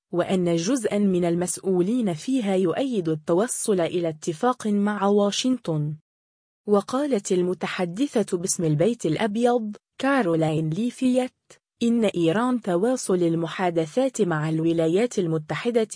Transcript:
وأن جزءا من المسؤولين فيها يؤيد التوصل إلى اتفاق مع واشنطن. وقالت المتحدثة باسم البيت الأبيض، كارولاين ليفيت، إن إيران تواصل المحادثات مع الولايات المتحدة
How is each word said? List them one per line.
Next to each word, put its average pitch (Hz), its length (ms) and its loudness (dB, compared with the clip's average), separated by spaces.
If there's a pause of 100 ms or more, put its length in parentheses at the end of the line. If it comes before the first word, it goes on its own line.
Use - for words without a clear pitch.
(120)
وأن 175 440 0
جزءا 208 420 0
من 185 260 2
المسؤولين 180 880 0
فيها 202 400 -2
يؤيد 190 540 0
التوصل 180 720 0
إلى 165 280 -2
اتفاق 165 580 -4
مع 202 400 0
واشنطن. 202 880 0 (760)
وقالت 214 640 0
المتحدثة 185 1080 -2
باسم 180 260 -4
البيت 165 420 2
الأبيض، 214 680 0 (240)
كارولاين 160 720 2
ليفيت، 247 600 0 (500)
إن 233 220 2
إيران 208 560 2
تواصل 190 600 0
المحادثات 165 1000 0
مع 160 260 0
الولايات 165 680 0
المتحدة 180 760 -2